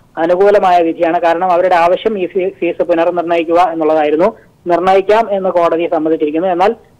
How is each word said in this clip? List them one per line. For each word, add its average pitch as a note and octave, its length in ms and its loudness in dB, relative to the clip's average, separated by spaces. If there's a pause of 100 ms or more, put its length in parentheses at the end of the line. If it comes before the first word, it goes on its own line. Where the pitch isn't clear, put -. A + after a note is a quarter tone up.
(160)
അനുകൂലമായ F3+ 640 2
വിധിയാണ്. E3 380 -2
കാരണം E3+ 320 0
അവരുടെ F3+ 220 2
ആവശ്യം F3+ 440 0
ഈ F3+ 80 -4
ഫീ-, F#3+ 320 -4
ഫീസ് E3+ 240 -4
പുനർനിർണയിക്കുക E3+ 800 0
എന്നുള്ളതായിരുന്നു. D#3 760 0 (300)
നിർണയിക്കാം F#3+ 680 2
എന്ന് F#3+ 180 -2
കോടതി E3+ 420 0
സമ്മതിച്ചിരിക്കുന്നു. D#3+ 560 -2
എന്നാൽ F#3 280 0 (240)